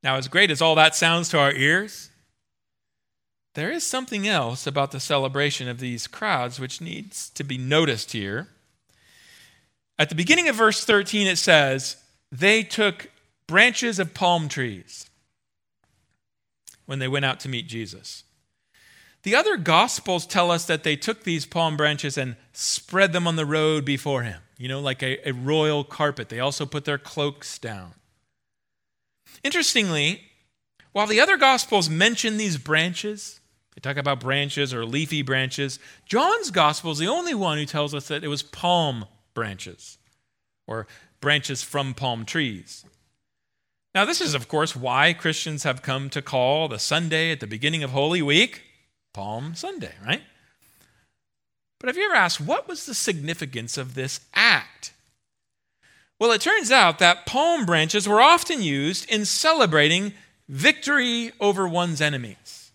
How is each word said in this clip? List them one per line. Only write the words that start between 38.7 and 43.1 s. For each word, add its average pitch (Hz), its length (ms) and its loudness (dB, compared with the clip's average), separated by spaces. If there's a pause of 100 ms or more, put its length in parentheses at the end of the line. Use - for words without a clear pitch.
branches 98 640 -10 (680)
or 110 200 -8 (340)
branches 139 420 0
from 135 320 -6
palm 120 320 -6
trees. 123 580 -6 (1120)